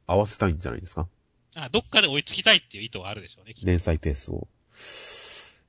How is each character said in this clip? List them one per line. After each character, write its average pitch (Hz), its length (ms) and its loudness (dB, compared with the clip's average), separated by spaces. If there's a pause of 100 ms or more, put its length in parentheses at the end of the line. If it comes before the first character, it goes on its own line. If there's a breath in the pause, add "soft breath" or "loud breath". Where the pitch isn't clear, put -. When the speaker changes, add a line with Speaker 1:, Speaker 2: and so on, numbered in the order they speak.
Speaker 1:
合 90 120 4
わ 104 100 4
せ 104 100 -14
た 101 100 4
い 85 60 2
ん 76 40 -6
じ 78 100 -6
ゃ - 20 -4
な 58 80 -6
い - 20 -10
で 90 60 -14
す - 80 -18
か。 87 140 -2 (460)
Speaker 2:
あ、 151 160 -8
ど 214 100 2
っ - 80 -14
か - 140 4
で 190 60 4
追 139 120 0
い - 40 -2
つ - 100 -10
き 190 100 -6
た 220 100 8
い 180 40 4
っ - 40 -2
て - 160 -18
い 101 40 -10
う - 20 -10
意 113 40 -10
図 - 100 -8
は 92 100 -8
あ 104 60 -6
る 107 60 -10
で 87 80 -16
し - 80 -20
ょ 95 60 -20
う - 20 -20
ね、 - 100 -20
き - 40 -20
っ - 40 -16
と。 95 40 0
Speaker 1:
連 90 140 6
載 85 180 2
ペ 78 120 -2
ー 69 40 0
ス - 160 -12
を。 - 160 -6 (1200 loud breath)